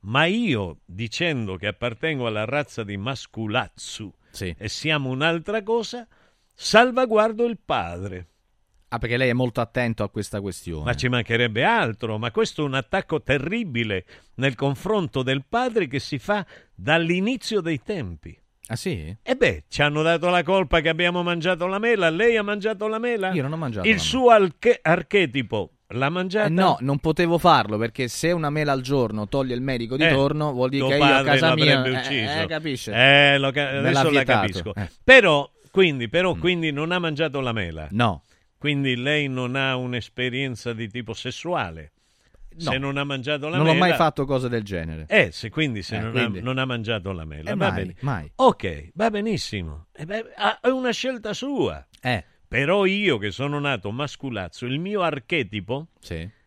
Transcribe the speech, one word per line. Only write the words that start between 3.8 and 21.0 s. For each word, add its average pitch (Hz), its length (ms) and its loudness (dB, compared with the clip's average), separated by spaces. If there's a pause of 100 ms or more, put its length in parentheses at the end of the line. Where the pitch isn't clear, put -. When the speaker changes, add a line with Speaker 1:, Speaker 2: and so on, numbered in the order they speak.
Speaker 2:
Sì. 90 260 -8
Speaker 1:
e 104 120 -8
siamo 147 420 -4
un'altra 165 540 -2
cosa, 226 420 -4 (480)
salvaguardo 226 920 4
il 233 180 -4
padre. 90 640 -4 (680)
Speaker 2:
Ah, 120 60 -4
perché 120 180 0
lei 131 120 4
è 120 40 2
molto 123 280 0
attento 117 420 -2
a 101 80 -2
questa 104 300 -6
questione. 87 440 -8
Speaker 1:
Ma 123 100 0
ci - 140 -2
mancherebbe 117 540 0
altro, 120 560 0
ma 117 140 -4
questo 220 300 -2
è - 40 0
un 135 80 -4
attacco 156 480 -2
terribile 131 840 -2 (320)
nel 131 200 0
confronto 147 680 0
del 135 260 -2
padre 233 380 0
che 127 140 -4
si - 180 -6
fa 208 260 -2 (300)
dall'inizio 175 840 0
dei 160 240 -4
tempi. 90 520 -10 (300)
Speaker 2:
Ah, 113 100 -8
sì? 98 460 -6
Speaker 1:
E 262 140 -2
beh, 127 320 0
ci - 140 -2
hanno 147 200 2
dato 165 260 2
la 175 140 2
colpa 175 380 2
che 151 80 0
abbiamo 175 340 0